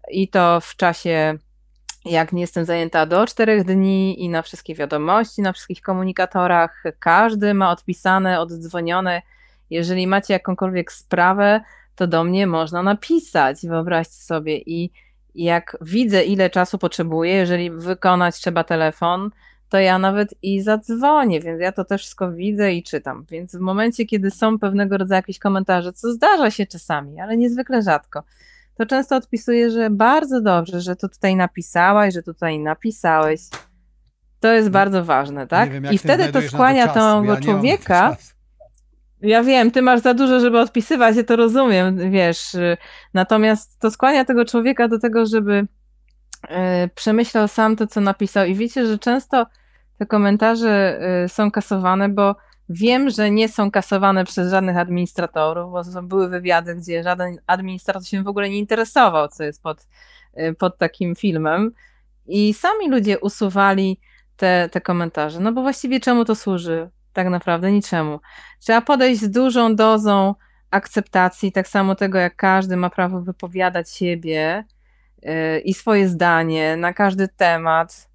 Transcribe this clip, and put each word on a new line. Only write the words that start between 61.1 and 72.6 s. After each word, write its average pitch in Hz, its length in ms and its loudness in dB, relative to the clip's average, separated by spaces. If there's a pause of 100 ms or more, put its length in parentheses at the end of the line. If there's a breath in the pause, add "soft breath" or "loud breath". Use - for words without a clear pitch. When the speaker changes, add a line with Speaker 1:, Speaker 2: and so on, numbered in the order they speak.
Speaker 1:
filmem. 170 560 0 (560 soft breath)
I 208 260 2
sami 381 360 -2
ludzie 214 300 0
usuwali 196 800 0 (380 soft breath)
te, 180 340 2
te 175 100 -4
komentarze. 165 580 -4
No 208 120 0
bo 247 100 -2
właściwie 254 380 -2
czemu 240 260 2
to 220 100 0
służy? 175 540 -4 (240)
Tak 185 160 -2
naprawdę 175 420 0
niczemu. 165 480 0 (400 loud breath)
Trzeba 226 220 2
podejść 254 400 2
z 214 100 -2
dużą 233 440 2
dozą 208 600 4 (360)
akceptacji, 196 800 0
tak 190 160 -2
samo 190 280 0
tego, 190 220 -2
jak 175 180 0
każdy 190 420 0